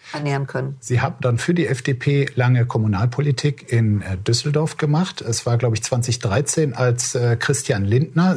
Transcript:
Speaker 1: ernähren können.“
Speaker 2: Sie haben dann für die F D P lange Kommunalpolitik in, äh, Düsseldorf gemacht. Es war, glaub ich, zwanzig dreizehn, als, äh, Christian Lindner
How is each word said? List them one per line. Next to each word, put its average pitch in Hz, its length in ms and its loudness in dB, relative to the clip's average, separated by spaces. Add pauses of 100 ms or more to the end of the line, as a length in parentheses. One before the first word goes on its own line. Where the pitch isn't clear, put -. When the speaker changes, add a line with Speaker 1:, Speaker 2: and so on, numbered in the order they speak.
(120)
Speaker 1:
ernähren 139 340 -4
können.“ 135 360 -6
Speaker 2:
Sie 123 180 0
haben 135 220 0
dann 120 160 2
für 175 160 0
die 170 140 0
F 131 160 -4
D 139 100 0
P 139 420 0
lange 123 300 2
Kommunalpolitik 123 1080 0
in, 107 300 2
äh, 95 160 -6
Düsseldorf 147 580 0
gemacht. 156 460 0
Es - 240 -4
war, 120 120 2
glaub 117 160 2
ich, 107 100 -4
zwanzig 120 360 -2
dreizehn, 135 540 0
als, 123 420 0
äh, 120 220 2
Christian 113 480 0
Lindner 165 520 2